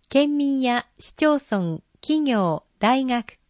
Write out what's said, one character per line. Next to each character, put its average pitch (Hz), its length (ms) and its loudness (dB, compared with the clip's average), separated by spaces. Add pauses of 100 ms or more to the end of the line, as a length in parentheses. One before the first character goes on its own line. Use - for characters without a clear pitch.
県 294 300 2
民 277 220 0
や 247 260 -2 (120)
市 - 140 -16
町 302 220 2
村、 185 460 -4 (200)
企 311 220 -2
業、 202 420 0 (140)
大 262 260 2
学、 240 340 -4 (120)